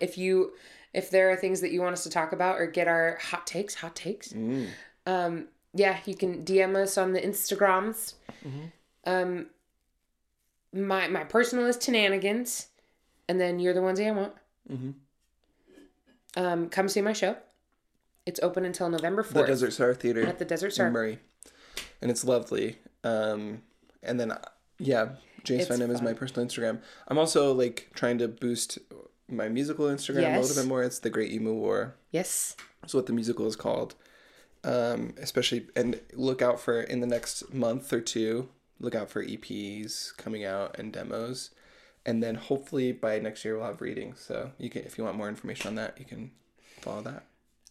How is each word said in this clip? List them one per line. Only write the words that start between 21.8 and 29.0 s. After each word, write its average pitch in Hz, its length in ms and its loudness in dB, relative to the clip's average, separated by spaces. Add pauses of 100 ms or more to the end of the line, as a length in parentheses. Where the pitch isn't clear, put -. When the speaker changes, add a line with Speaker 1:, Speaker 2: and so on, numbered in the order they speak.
Speaker 2:
And 123 80 2
it's 117 140 0
lovely. 113 520 2 (260)
Um, 107 600 -2 (400)
and 123 180 -2
then, 113 120 0
uh, - 100 -10 (360)
yeah, 127 320 2 (340)
James 127 180 2
Speaker 1:
It's - 80 -2
Speaker 2:
Fandom 123 200 0
is 120 120 0
my 117 80 2
Speaker 1:
fun. 113 60 -2
Speaker 2:
personal 123 300 -4
Instagram. 117 340 -2 (280)
I'm 143 100 2
also, 156 360 6
like, 123 400 0
trying 120 240 2
to 120 100 2
boost 120 500 -2 (500)